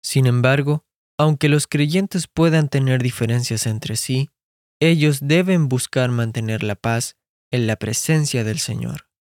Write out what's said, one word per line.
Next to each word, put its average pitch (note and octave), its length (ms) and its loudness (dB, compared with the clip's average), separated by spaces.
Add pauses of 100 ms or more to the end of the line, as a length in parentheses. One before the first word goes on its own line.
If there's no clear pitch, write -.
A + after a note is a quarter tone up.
Sin C3 240 2
embargo, C3+ 580 2 (320)
aunque D3+ 320 2
los D3 160 2
creyentes D#3+ 640 -2
puedan D#3 420 2
tener C3 320 0
diferencias A#2+ 640 -2
entre A2 300 -4
sí, C3 340 -2 (500)
ellos D3+ 420 4
deben E3 480 2
buscar B2+ 420 0
mantener A2+ 500 -2
la G#2 140 -2
paz A#2 420 -4 (340)
en A#2+ 140 0
la A2 120 0
presencia B2 680 -2
del G#2+ 160 -4
Señor. A#2 500 -8 (120)